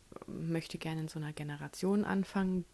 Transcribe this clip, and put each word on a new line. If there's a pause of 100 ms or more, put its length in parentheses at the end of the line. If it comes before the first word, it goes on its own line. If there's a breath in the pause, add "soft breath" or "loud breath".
(260)
möchte
gerne
in
so
einer
Generation
anfangen,